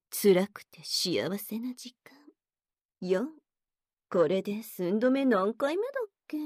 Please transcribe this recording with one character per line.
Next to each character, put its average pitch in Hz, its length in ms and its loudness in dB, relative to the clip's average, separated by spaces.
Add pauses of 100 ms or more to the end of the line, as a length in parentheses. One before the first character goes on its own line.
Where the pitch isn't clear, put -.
(100)
辛 190 380 4
く - 180 -20
て - 180 -20
幸 170 540 -2
せ 214 200 -10
な 254 160 -8
時 - 300 -20
間。 - 100 -20 (840)
四、 196 300 0 (800)
こ 170 180 4
れ 190 140 0
で 208 200 -6
寸 185 360 -2
止 247 100 2
め 269 160 2
何 214 300 2
回 285 240 -2
目 440 80 -2
だ 554 60 -8 (140)
っ - 40 -12 (180)
け？ 302 180 -8